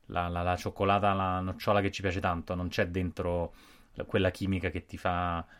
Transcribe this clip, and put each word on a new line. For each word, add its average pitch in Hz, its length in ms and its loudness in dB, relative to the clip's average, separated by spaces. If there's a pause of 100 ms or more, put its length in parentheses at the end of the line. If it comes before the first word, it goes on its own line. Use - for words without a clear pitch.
la, 87 200 -2
la, 87 120 -2
la 90 140 2
cioccolata, 98 580 2
la 92 280 0
nocciola 98 400 2
che 98 100 0
ci - 100 -8
piace 95 180 0
tanto, 87 360 -2
non 90 140 -2
c'è 98 180 0
dentro 87 640 -2 (400)
la, - 120 -6
quella 95 260 2
chimica 95 380 0
che 85 160 -8
ti - 120 -12
fa, 87 480 0 (140)